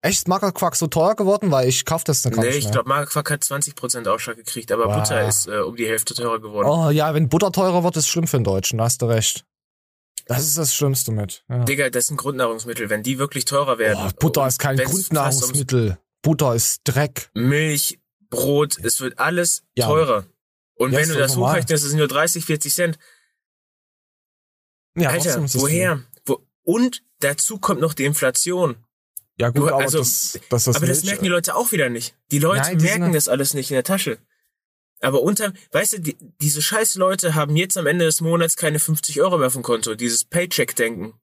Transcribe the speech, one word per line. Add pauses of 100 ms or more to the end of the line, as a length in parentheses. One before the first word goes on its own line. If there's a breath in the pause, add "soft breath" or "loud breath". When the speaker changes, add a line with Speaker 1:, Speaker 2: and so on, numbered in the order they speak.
Speaker 1:
Echt,
ist
Magerquark
so
teuer
geworden?
Weil
ich
kauf
das
dann
gar
Speaker 2:
Nee,
Speaker 1:
nicht
Speaker 2:
ich
Speaker 1:
mehr.
Speaker 2:
glaub,
Magerquark
hat
zwanzig
Prozent
Ausschlag
gekriegt,
aber
Speaker 1:
Wow.
Speaker 2:
Butter
ist,
äh,
um
die
Hälfte
teurer
geworden.
Speaker 1:
Oh
ja,
wenn
Butter
teurer
wird,
ist
schlimm
für
den
Deutschen,
da
hast
du
recht. (840)
Das
ist
das
Schlimmste
mit.
Ja.
Speaker 2:
Digga,
das
sind
Grundnahrungsmittel,
wenn
die
wirklich
teurer
werden.
Speaker 1:
Oh, (100)
Butter
Speaker 2:
Und
Speaker 1:
ist
kein
Speaker 2:
wenn's
fast
ums
Speaker 1:
Grundnahrungsmittel. (240)
Butter
ist
Dreck.
Speaker 2:
Milch, (300)
Brot,
es
wird
alles (120)
Speaker 1:
Ja.
Speaker 2:
teurer. (500)
Und
Speaker 1:
Ja,
Speaker 2:
wenn
Speaker 1:
ist
Speaker 2:
du
Speaker 1:
doch
Speaker 2:
das
Speaker 1:
normal.
Speaker 2:
hochrechnest,
das
sind
nur
dreißig,
vierzig
Cent. (2000 soft breath)
Speaker 1:
Ja,
Speaker 2:
Alter,
Speaker 1:
trotzdem
ist
das
Speaker 2:
woher?
Speaker 1:
viel. (200)
Speaker 2:
Wo, (260)
und (180)
dazu
kommt
noch
die
Inflation. (640)
Speaker 1:
Ja
gut,
Speaker 2:
Du,
Speaker 1:
aber
Speaker 2:
also,
Speaker 1:
das, (120)
das,
das
Speaker 2:
aber
das
Speaker 1:
Milch
Speaker 2:
merken
die
Leute
auch
wieder
nicht. (160)
Die
Leute
Speaker 1:
Nein,
die
sind
Speaker 2:
merken
Speaker 1:
ja
Speaker 2:
das
alles
nicht
in
der
Tasche. (840)
Aber
unter, (200 loud breath)
weißt
du,
die, (240)
diese
scheiß
Leute
haben
jetzt
am
Ende
des
Monats
keine
fünfzig
Euro
mehr
auf
dem
Konto,
dieses
Paycheck-Denken.